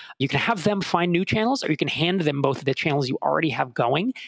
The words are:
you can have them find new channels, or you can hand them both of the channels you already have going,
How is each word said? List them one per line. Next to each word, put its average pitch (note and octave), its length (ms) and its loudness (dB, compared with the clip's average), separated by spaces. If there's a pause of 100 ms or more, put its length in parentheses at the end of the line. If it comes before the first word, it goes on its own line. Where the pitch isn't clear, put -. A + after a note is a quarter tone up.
(200)
you C3+ 80 0
can C#3 120 -2
have G#3 240 0
them G3+ 180 2
find F3 300 0
new F3 140 2
channels, A#3 380 0
or - 60 -2
you D#3 80 0
can D3+ 100 -2
hand F3 340 0
them C#3+ 200 0
both C3+ 180 2
of C#3 60 -14
the C3+ 80 2
channels C#3+ 360 0
you C3+ 120 -2
already D3+ 280 2
have B2+ 240 -4
going, C#3+ 400 0 (140)